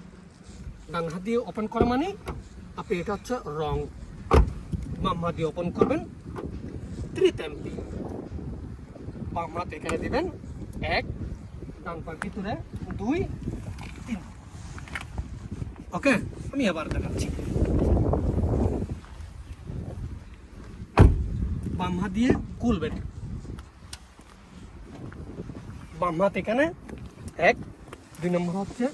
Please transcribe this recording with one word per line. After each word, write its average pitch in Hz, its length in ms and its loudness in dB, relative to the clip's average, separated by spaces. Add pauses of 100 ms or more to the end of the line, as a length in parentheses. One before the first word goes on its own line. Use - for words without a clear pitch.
(920)
ডান 165 180 0
হাত 180 120 -6
দিয়ে 226 160 2
ওপেন 214 300 0
করা 233 180 6
মানে 285 280 4 (640)
আপনি, 180 220 0
এটা 185 140 0
হচ্ছে 247 220 -2 (100)
রং। 147 400 0 (1120)
বাম 170 260 2
হাত 170 100 0
দিয়ে 175 120 2
ওপেন - 240 0
করবেন, 339 340 4 (1080)
তৃতীয় 339 320 4
এমপি। 147 220 -6 (1600)
বাম 170 240 -4
হাত 175 160 -4
এখানে 165 240 -2
দিবেন, 285 320 0 (520)
এক, 175 240 2 (800)
ডান 170 220 -8
পার 160 160 -8
ভিতরে, 202 340 -4 (420)
দুই, 294 260 0 (840)
তিন। 240 80 -4 (1800)
ওকে, 277 200 6 (400)
আমি 262 160 4
আবার 165 200 0
দেখাচ্ছি। - 400 0 (4000)
বাম 180 220 0
হাত 196 120 0
দিয়ে 233 180 6 (300)
খুলবেন। 233 320 2 (3000)
বাম 170 220 2
হাত 202 160 4
এখানে, 254 340 4 (640)
এক, 196 180 8 (640)
দুই 175 100 2
নম্বর 175 240 2
হচ্ছে 220 380 0